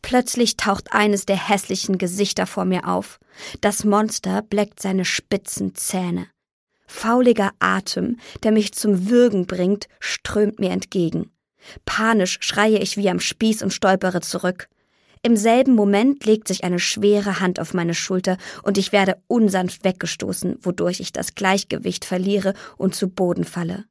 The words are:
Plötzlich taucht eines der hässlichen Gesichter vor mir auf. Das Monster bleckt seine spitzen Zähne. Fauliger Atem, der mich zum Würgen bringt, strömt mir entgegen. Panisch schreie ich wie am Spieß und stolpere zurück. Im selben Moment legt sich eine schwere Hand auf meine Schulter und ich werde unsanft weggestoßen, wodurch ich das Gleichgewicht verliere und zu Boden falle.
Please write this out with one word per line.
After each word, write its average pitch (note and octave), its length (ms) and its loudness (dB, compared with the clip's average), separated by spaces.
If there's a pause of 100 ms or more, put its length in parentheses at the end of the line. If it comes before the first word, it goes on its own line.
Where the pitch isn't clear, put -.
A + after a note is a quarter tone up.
Plötzlich A#3+ 540 0
taucht - 360 -4
eines G#3 340 2
der G3 220 -2
hässlichen F#3+ 500 -2
Gesichter F#3+ 480 -2
vor F#3 180 -6
mir F3+ 240 -2
auf. F#3 300 -4 (420)
Das G#3 240 0
Monster G#3 580 0
bleckt G#3 380 -4
seine F#3+ 240 -2
spitzen - 680 -4
Zähne. F3+ 520 -4 (600)
Fauliger A3+ 720 2
Atem, F#3+ 600 -2 (240)
der A3 100 2
mich G#3+ 200 2
zum G3 360 0
Würgen A3 380 4
bringt, F#3 420 -2 (100)
strömt - 640 -2
mir F#3 100 0
entgegen. F3 600 -2 (560)
Panisch A3 540 0
schreie G#3+ 380 2
ich - 180 -2
wie G3+ 120 0
am F3+ 120 0
Spieß - 420 0
und F#3 100 -2
stolpere F#3 480 0
zurück. - 480 -6 (540)
Im A#3 140 4
selben A#3+ 380 6
Moment G#3 520 4
legt A3 200 4
sich F#3 180 0
eine F3 140 0
schwere G3+ 640 2
Hand F3+ 180 0
auf - 140 -6
meine E3+ 220 -2
Schulter F#3 420 -2 (260)
und G3+ 140 0
ich G3 160 -2
werde G3 240 2 (100)
unsanft F#3+ 560 2
weggestoßen, F3+ 760 -4
wodurch F3+ 400 -2
ich - 120 -10
das - 220 -8
Gleichgewicht F#3+ 680 -2
verliere F#3+ 480 -2 (240)
und F#3+ 180 0
zu F#3+ 140 -2
Boden F3 360 0
falle. F3 460 -8